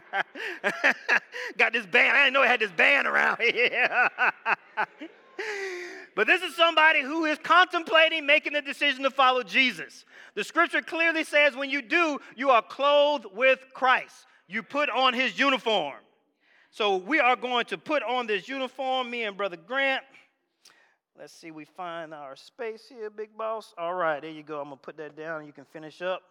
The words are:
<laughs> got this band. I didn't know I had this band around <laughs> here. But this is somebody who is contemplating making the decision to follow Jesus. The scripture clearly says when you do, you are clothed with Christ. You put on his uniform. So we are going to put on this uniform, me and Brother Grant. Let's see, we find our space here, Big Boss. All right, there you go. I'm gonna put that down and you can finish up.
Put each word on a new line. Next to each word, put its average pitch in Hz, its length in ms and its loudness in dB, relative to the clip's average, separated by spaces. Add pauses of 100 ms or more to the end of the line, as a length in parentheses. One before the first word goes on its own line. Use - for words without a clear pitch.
(1160)
<laughs> 480 400 -10
got 226 140 2
this 233 140 -4
band. 247 320 4
I 285 60 6
didn't 262 100 2
know 269 80 2
I 247 60 4
had 240 120 2
this 214 120 -2
band 262 360 4
around 220 340 0
<laughs> - 0 -
here. 233 680 2 (2000)
But 214 120 0
this 349 140 4
is 339 140 -10
somebody 320 460 4
who 311 240 -4
is 302 120 0
contemplating 320 880 4
making 294 280 2
the 294 80 -2
decision 277 420 -2
to 269 80 2
follow 254 320 2
Jesus. 190 640 -2 (280)
The 202 100 -4
scripture 320 380 0
clearly 320 440 0
says 294 300 2
when 277 140 -6
you 277 120 -4
do, 302 380 0 (180)
you 269 140 0
are 226 100 6
clothed 285 720 2
with 262 260 2 (140)
Christ. 240 520 0 (220)
You 214 160 -8
put 285 260 -4
on 254 240 2
his 233 240 -2
uniform. 214 640 0 (720)
So 202 260 0
we 220 220 -2
are 247 160 4
going 240 300 -2
to 196 120 -8
put 294 240 -4
on 240 260 -4
this 196 200 -4
uniform, 262 640 -6
me 240 140 -8
and 202 120 -8
Brother 185 220 -6
Grant. 262 460 -4 (1120)
Let's 147 160 -20
see, 165 180 -20
we 156 140 -16
find 170 480 -12
our 139 220 -16
space 220 540 -12
here, 226 200 -12
Big 214 280 -14
Boss. 220 400 -8
All 170 160 -6
right, 160 280 -2
there 160 100 -12
you 156 120 -16
go. 151 160 -10
I'm 143 60 -8
gonna 139 120 -16
put 156 200 -18
that 147 180 -14
down 156 240 -10
and 151 80 -16
you 143 60 -20
can 139 100 -20
finish 156 380 -18
up. 180 300 -6